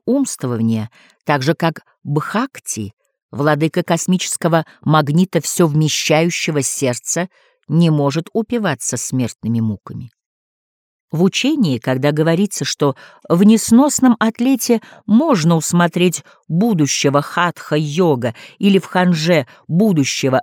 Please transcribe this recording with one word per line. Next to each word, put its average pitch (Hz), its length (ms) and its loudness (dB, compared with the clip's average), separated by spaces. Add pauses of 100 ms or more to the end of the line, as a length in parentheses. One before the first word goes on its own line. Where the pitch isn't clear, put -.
умствования, 113 840 -2 (340)
так 147 180 0
же, 151 120 0
как 160 300 -4 (200)
бхакти, 147 880 -6 (380)
владыка 151 520 -2
космического 170 840 -2 (160)
магнита 156 580 2
все - 260 0
вмещающего 156 960 0
сердца, 135 640 -4 (400)
не 165 220 2
может 147 420 0
упиваться 214 640 -4
смертными 117 640 -4
муками. 113 500 -6 (1000)
В 156 120 0
учении, 196 560 0
когда 131 340 -2
говорится, 165 540 -2
что - 280 -2 (340)
в 175 140 2
несносном 226 760 4
атлете 233 640 0 (240)
можно 202 500 4
усмотреть 175 640 0 (260)
будущего 156 720 0
хатха-йога 151 1120 -2 (240)
или 196 200 4
в - 80 -2
ханже 170 600 0 (220)
будущего 147 760 0